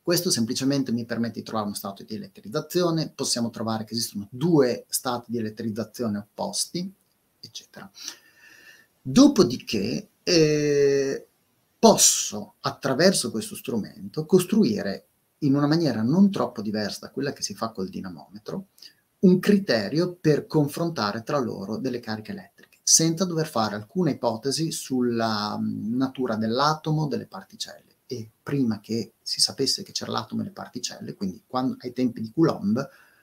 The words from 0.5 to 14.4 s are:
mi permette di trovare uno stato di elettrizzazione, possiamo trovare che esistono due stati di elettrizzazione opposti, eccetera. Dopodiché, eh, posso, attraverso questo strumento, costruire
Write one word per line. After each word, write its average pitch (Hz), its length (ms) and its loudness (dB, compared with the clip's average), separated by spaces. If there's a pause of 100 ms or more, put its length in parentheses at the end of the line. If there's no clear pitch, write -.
mi 117 140 -2
permette 117 340 -4
di 110 60 -12
trovare 107 220 -4
uno 101 80 -6
stato - 280 -10
di 107 120 -12
elettrizzazione, 160 960 -4
possiamo 120 400 -4
trovare 110 320 -4
che 113 100 -10
esistono 110 380 -6
due 135 580 2
stati 120 420 -4
di 117 60 -2
elettrizzazione 110 800 -4
opposti, 104 720 -8 (480)
eccetera. - 500 -18 (1120)
Dopodiché, 135 1080 4 (140)
eh, 147 1040 2 (500)
posso, - 840 4
attraverso 131 720 2
questo 107 240 -6
strumento, 104 720 -6
costruire 117 800 2 (340)